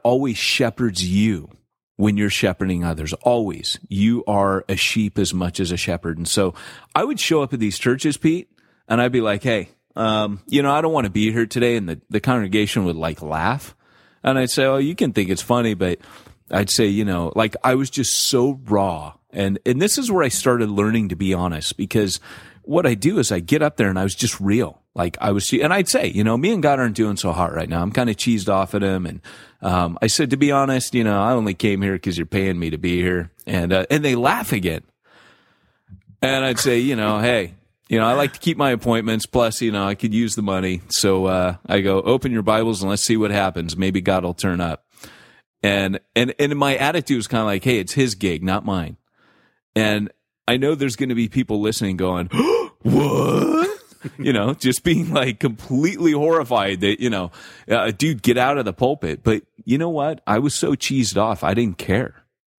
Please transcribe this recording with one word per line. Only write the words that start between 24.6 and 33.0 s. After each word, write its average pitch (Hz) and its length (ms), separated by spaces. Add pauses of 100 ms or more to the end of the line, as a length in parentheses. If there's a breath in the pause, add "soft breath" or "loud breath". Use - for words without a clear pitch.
Like, 87 240
I 104 140
was, - 180
and 156 220
I'd 196 160
say, 180 180
you 101 160
know, 113 140
"Me 175 160
and 170 100
God 139 160
aren't 117 160
doing 104 220
so 87 160
hot 85 200
right 80 140
now. 82 140
I'm 98 100
kinda 117 240
cheesed 107 320
off 95 260
at 101 80
him." 95 240
And, 82 140 (420 loud breath)
um, 90 400
I 117 60
said, 139 220
"To 135 80
be 143 160
honest, 135 420
you 117 80
know, 104 180
I 117 120
only 107 200
came 98 280
here 98 180
'cause 87 180
you're 85 80
paying 95 320
me 82 120
to 78 80
be 87 240